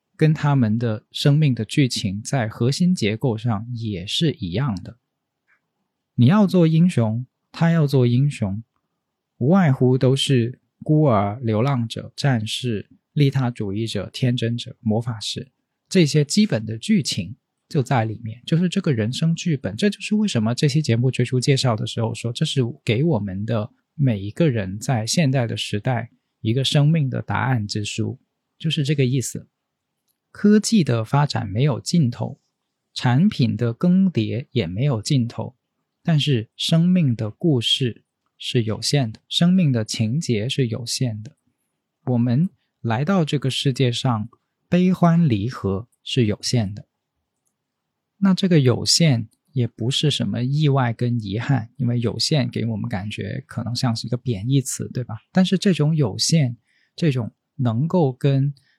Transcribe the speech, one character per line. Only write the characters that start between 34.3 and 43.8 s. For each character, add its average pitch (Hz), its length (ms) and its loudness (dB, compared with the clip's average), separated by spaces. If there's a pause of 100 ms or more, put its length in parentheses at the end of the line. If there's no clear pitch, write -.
也 104 160 0
没 95 160 -4
有 127 180 0
尽 123 260 0
头， - 280 -10 (460)
但 165 160 0
是 127 380 0
生 165 320 2
命 175 260 2
的 110 160 -4
故 143 300 0
事 - 460 -2 (320)
是 - 260 -2
有 107 180 -4
限 131 300 0
的， - 160 -16
生 175 240 2
命 185 180 4
的 117 140 2
情 113 340 -2
节 117 300 -2
是 131 200 -2
有 113 180 -6
限 113 360 -4
的。 - 140 -16 (720)
我 123 120 0
们 123 320 2 (300)
来 113 240 -2
到 175 220 2
这 143 120 -2
个 131 120 -2
世 131 240 -2
界 123 180 2